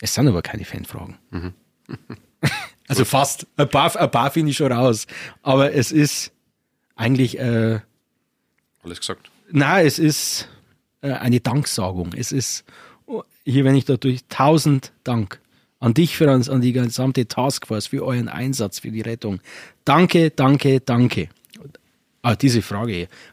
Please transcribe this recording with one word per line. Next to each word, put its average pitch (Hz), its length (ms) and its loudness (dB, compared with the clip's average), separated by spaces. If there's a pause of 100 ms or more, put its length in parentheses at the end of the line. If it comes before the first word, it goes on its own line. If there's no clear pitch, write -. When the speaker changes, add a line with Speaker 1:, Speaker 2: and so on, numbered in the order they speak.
Speaker 1:
Es 107 140 -6
sind 143 120 4
aber 87 140 2
keine - 240 -10
Fanfragen. - 520 -14 (140)
Speaker 2:
Mhm. 90 220 -8 (340)
Speaker 1:
<laughs> - 100 -14 (880)
Also 127 180 0
fast. - 420 0 (100)
Ein 147 120 2
paar, 147 260 2
ein 165 160 0
paar 127 180 2
finde 156 220 0
ich 127 60 -4
schon 139 140 2
raus. 120 360 2 (340)
Aber 139 320 2
es 131 200 0
ist - 380 2 (680)
eigentlich, 127 420 0
äh, 113 400 0 (1040)
Speaker 2:
Alles 85 160 -14
gesagt. - 300 -10 (220)
Speaker 1:
nein, 160 360 4
es - 120 0
ist, - 500 -2 (520)
äh, 139 120 -4
eine 123 260 2
Danksagung. 98 720 -4
Es - 200 -8
ist, - 320 -6 (800)
hier, 135 180 2
wenn 135 120 4
ich 131 100 2
da 135 120 0
durch, 127 300 -2
tausend 143 640 2 (140)
Dank 117 340 -4 (400)
an 117 140 2
dich, 160 240 2
Franz, 131 320 4
an 135 100 0
die 123 140 2
gesamte 127 540 -2
Taskforce - 600 -4
für 139 160 -6
euren 123 240 -4
Einsatz, 123 520 -6
für - 120 -12
die 110 100 -8
Rettung. 107 380 -8 (460)
Danke, 165 460 4
danke, 135 500 2
danke. 120 480 0 (920)
Ah, 117 120 0
diese 120 280 2
Frage. 101 440 -6 (260)